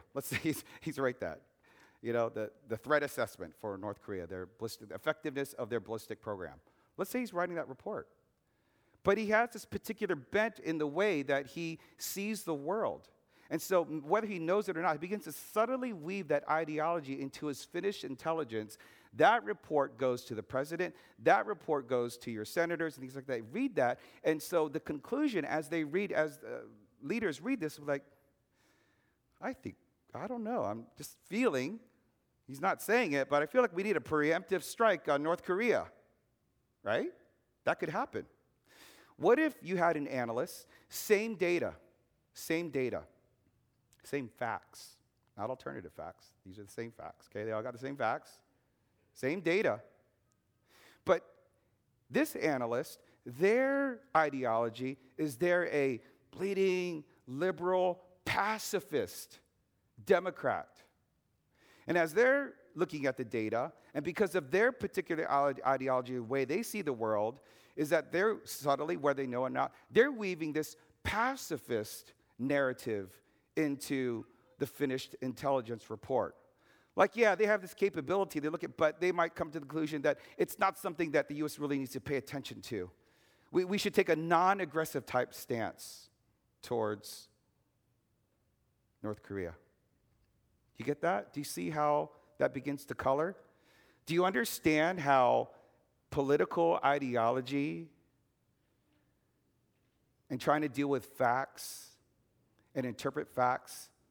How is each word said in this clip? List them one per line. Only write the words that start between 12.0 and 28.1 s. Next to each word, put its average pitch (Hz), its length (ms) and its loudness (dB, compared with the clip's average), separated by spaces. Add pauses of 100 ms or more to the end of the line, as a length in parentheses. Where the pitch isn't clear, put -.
the 165 100 -2
world. 143 540 -2 (420)
And 156 120 -2
so 180 220 4
m-, 147 220 -4
whether 208 220 2
he 196 120 -4
knows 190 280 2
it 185 80 -2
or 160 60 -4
not, 175 100 2
he 151 60 0
begins 185 260 -6
to 156 80 -10
subtly 240 640 -2
weave 180 340 -6
that 143 220 4
ideology 151 720 0
into 139 240 -8
his 147 180 -6
finished 190 400 -4
intelligence. 131 720 -4 (380)
That 202 300 6
report 143 520 0
goes 123 280 0
to 117 100 -8
the 107 80 -6
president. 160 520 -2 (280)
That 190 220 6
report 156 420 -2
goes 120 300 0
to - 120 -10
your 110 140 -4
senators 165 540 -2
and 131 40 -16
things 131 140 -14
like 131 120 -12
that. 123 140 -4 (120)
Read 233 240 -2
that. 127 220 4 (260)
And 156 160 2
so 160 260 2
the 147 140 -4
conclusion, 208 640 -2
as 151 240 -2
they 160 160 -2
read, 175 260 -2
as, 151 340 0
uh, 120 180 -8 (380)
leaders 156 400 -2
read 233 200 -2
this, 151 180 -6
like, 143 240 -2 (1400)